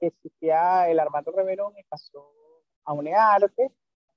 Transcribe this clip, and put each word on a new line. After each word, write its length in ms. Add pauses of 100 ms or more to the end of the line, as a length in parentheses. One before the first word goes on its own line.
existía 880
el 100
Armando 320
Reverón 480
y 40
pasó 500 (500)
a 80
unearte, 800 (460)